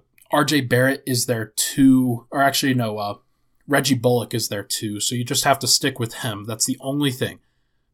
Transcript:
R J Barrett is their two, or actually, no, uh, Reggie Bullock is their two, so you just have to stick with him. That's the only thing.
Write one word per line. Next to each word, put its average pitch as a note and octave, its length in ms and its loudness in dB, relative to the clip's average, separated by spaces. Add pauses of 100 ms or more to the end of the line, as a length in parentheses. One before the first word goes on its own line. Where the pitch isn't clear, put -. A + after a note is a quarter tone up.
(320)
R D3 120 4
J D3 160 0
Barrett B2+ 460 2
is B2 200 -2
their A2+ 200 -2 (100)
two, C3 720 4
or C#3 120 0
actually, C3+ 320 2
no, A2 240 -2
uh, G#2 160 -6 (540)
Reggie C#3 260 2
Bullock A#2+ 400 0
is A2+ 140 -4
their G2+ 160 -6
two, G#2 340 -6
so - 160 -4
you B2 100 -4
just C3+ 200 -2
have C#3 160 2
to B2 80 -4
stick - 320 0
with C#3+ 140 -6
him. G#2 300 -8
That's A2 220 -4
the C3 140 -4
only C#3 320 -2
thing. A#2 260 -6 (560)